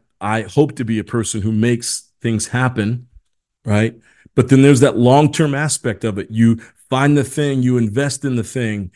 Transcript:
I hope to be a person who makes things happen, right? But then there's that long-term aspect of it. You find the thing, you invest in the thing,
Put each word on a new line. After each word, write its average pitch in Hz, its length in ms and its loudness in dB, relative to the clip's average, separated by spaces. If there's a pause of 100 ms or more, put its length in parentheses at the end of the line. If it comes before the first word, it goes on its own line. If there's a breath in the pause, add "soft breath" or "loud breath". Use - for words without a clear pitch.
(180)
I 110 240 -4
hope 143 340 0
to 127 80 -6
be 110 120 -4
a 104 60 -4
person 110 380 -6
who 110 100 -2
makes 117 580 -2 (120)
things 113 260 -4
happen, 123 600 -4 (580)
right? 107 340 0 (340 soft breath)
But 123 140 2
then 135 160 6
there's 139 160 6
that 131 180 2
long-term 139 560 2
aspect 139 500 -6
of 107 140 -4
it. 98 140 -10
You 113 280 2 (300 loud breath)
find 143 260 2
the 143 100 2
thing, 139 360 -2
you 123 160 0
invest 123 480 -2
in 131 100 -2
the 117 80 -4
thing, 107 520 -6